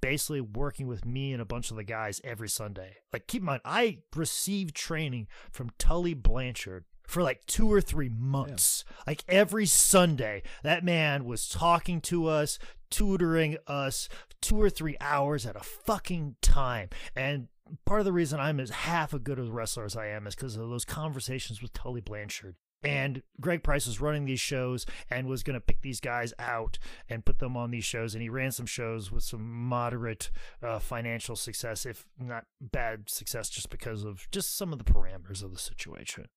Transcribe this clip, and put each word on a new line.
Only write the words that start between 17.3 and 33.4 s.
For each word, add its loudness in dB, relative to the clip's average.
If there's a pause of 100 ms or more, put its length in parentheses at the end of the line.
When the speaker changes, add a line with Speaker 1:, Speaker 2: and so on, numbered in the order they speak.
Speaker 1:
part 6
of 4
the 2
reason 2
I'm 0
as -4
half -2
as -2
good -4
a -2
wrestler -4
as -6
I -6
am -8
is -10
'cause -8
of -6
those -4
conversations -6
with -10
Tully -6
Blanchard. -10 (280)
And -2 (160)
Greg -2
Price 2
was -4
running 0
these -2
shows -2 (240)
and -2
was -4
gonna -4
pick 8
these -6
guys -4
out -4 (300)
and -6
put 8
them 0
on -4
these -4
shows. -4
And -8
he -6
ran -4
some -8
shows -6
with 4
some -4
moderate, -4 (320)
uh, -4
financial -6
success, -8
if -12 (140)
not -8 (140)
bad -4
success, -6